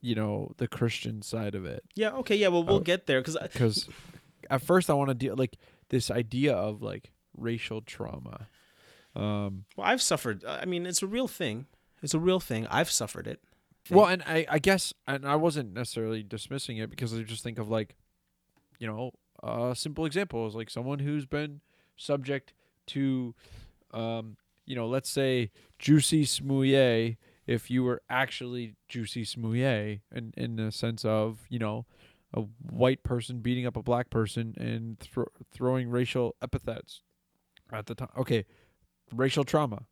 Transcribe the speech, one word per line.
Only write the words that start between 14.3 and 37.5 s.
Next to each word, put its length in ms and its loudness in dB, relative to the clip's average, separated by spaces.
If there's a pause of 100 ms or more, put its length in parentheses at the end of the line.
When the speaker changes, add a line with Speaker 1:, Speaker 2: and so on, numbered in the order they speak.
Speaker 1:
I 100 4
guess, 340 4 (140)
and 200 -2
I 100 4
wasn't 360 2
necessarily 500 -2
dismissing 540 -8
it 120 -4
because 240 -4
I 100 -4
just 200 -8
think 140 -6
of, 120 -6
like, 260 0 (840)
you 80 -8
know, 260 -8 (280)
a 340 -2
simple 300 -4
example 420 -2
is, 80 -6
like, 140 -8
someone 300 -6
who's 260 -2
been 360 -6 (340)
subject 580 -4 (340)
to, 460 0 (580)
um, 460 -6 (280)
you 100 -8
know, 120 -4
let's 220 -2
say 400 2 (300)
Juicy 460 6
Smouye, 920 4 (300)
if 240 0
you 120 2
were 260 0
actually 680 -2 (120)
Juicy 360 -6
Smouye 760 0 (120)
in, 240 -10
in 200 -4
the 140 -2
sense 340 -4
of, 340 0 (100)
you 100 -4
know, 260 -4 (480)
a 80 -2 (280)
white 340 4
person 360 -2
beating 260 0
up 120 -2
a 40 -6
black 280 0
person 480 0
and 420 -6
thro-, 320 -4 (200)
throwing 380 0
racial 520 0
epithets 600 -6 (720)